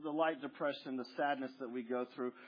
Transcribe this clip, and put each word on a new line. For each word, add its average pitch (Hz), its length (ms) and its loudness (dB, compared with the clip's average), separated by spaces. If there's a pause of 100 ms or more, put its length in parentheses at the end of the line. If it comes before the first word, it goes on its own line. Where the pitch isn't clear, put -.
the 156 60 -2
light 156 320 4
depression, 139 540 -2
the 127 100 0 (120)
sadness 139 420 2
that 131 100 -4
we 123 120 -2
go 123 240 2 (100)
through, 123 160 0 (160)